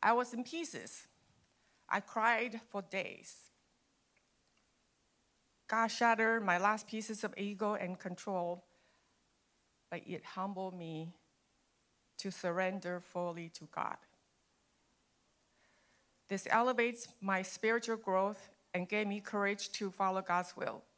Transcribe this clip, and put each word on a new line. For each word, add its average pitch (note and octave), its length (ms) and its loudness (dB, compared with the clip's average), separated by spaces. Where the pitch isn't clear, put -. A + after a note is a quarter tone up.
I A3 120 6
was B3 200 2
in A#3+ 100 -4
pieces. C#4+ 640 -8
I G3+ 100 2
cried A3+ 600 2
for G3+ 120 -4
days. - 540 -6
God A3+ 200 4
shattered A3+ 560 4
my F3+ 140 4
last G#3 300 2
pieces A3 360 -6
of G3+ 140 -2
ego G#3 380 -2
and F#3 240 -4
control, F3+ 640 -4
but - 160 -8
it - 180 -8
humbled F#3+ 540 -6
me E3 360 -6
to F#3+ 120 -4
surrender F3+ 680 -2
fully E3+ 480 -6
to - 220 -16
God. - 260 -4
This G3 200 -2
elevates A#3+ 580 4
my F#3+ 200 2
spiritual A3+ 560 0
growth G3 520 2
and F3+ 140 0
gave G#3 200 0
me G3+ 120 -2
courage G3+ 540 0
to G3 180 -2
follow F#3+ 300 2
God's F3+ 340 0
will - 280 -4